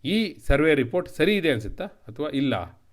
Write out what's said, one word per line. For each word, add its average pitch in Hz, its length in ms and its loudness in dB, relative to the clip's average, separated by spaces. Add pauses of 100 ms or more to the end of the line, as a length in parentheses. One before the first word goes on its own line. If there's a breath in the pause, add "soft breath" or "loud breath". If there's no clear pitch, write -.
ಈ 202 420 -2
ಸರ್ವೆ 147 280 4
ರಿಪೋರ್ಟ್ 135 340 -2
ಸರಿ 202 280 2
ಇದೆ 160 140 2
ಅನ್ಸುತ್ತಾ 120 320 -4
ಅಥವಾ 147 460 -10
ಇಲ್ಲ 127 520 -2 (120)